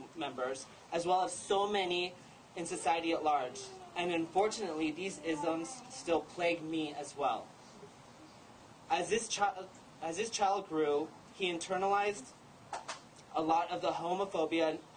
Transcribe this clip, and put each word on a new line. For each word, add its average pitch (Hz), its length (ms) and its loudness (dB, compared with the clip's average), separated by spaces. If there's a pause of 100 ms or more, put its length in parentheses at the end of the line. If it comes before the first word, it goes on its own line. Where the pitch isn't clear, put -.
(160)
members, 131 500 -4 (260)
as 165 140 0
well 185 160 6
as 180 100 0
so 202 360 2
many 180 460 0 (400)
in 170 120 -6
society 170 460 0
at 151 120 0
large. 139 380 2 (340)
And 175 160 0
unfortunately, 165 800 0
these 185 320 -6
isms 165 480 -2 (180)
still 165 300 0
plague 170 420 -2
me 156 380 -2
as 143 160 -10
well. 135 300 0 (1400)
As 170 180 2
this 226 200 0
child, 190 380 0 (360)
as 165 140 -4
this 220 140 -2
child 196 380 2
grew, 156 400 2 (260)
he 180 180 0
internalized 196 720 2 (1120)
a 156 80 2
lot 165 280 2
of 175 100 -2
the - 100 0
homophobia, 165 880 0 (180)